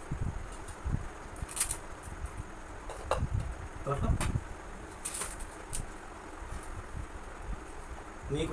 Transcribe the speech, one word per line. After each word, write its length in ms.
నీకు 180